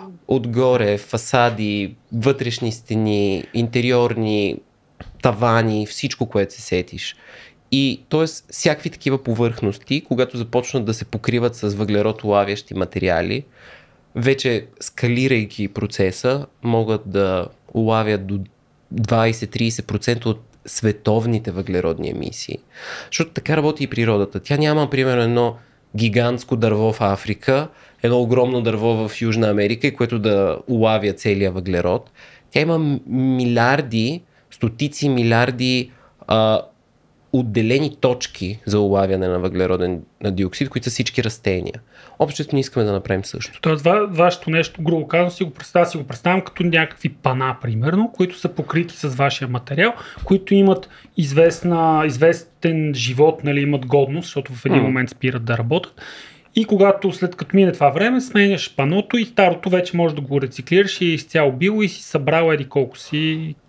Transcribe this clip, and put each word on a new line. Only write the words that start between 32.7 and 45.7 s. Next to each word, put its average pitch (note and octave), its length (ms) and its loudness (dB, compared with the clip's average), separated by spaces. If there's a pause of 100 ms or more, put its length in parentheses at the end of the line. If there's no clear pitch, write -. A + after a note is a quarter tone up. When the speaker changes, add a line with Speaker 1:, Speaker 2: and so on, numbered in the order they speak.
Speaker 1:
м-, C#3+ 300 0
милиарди, B2+ 1120 0 (300)
стотици C#3+ 580 -2
милиарди, B2 840 2 (360)
а, A2 340 2 (720)
отделени B2 640 0
точки A2 680 -2
за G#2 140 2
улавяне G2 480 2
на F2+ 120 0
въглероден, F2+ 600 -2 (200)
на G#2 100 -2
диоксид, F#2+ 380 -4
които - 140 -6
са B2+ 60 -4
всички A#2+ 340 -2
растения. F#2+ 500 -4 (460)
Общо D3+ 240 -2 (100)
не C#3 60 2
искаме B2+ 260 -2
да G#2 60 0
направим F#2+ 340 -2
също. - 360 -12
Speaker 2:
Тоест, D#3 220 0
ва-, G3+ 240 2
вашето F3 420 2
нещо, D#3+ 320 -2
грубо D#3 260 0
казано, F3 240 2
си F#3+ 120 -6
го E3 80 -2
представя-, - 340 0